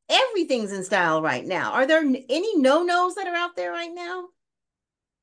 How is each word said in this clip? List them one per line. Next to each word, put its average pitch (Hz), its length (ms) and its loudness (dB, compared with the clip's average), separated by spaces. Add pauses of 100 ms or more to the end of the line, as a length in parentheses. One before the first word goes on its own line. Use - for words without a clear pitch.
(120)
everything's 330 600 0
in 196 100 -6
style 170 400 2
right 135 240 -2
now. 151 240 -2
Are 254 160 2
there 320 140 4
n-, 269 280 0
any 359 300 0
no-nos 349 560 2
that 392 140 -6
are 349 80 -4
out 349 180 -4
there 359 160 -6
right 339 240 -8
now? 349 320 -10 (960)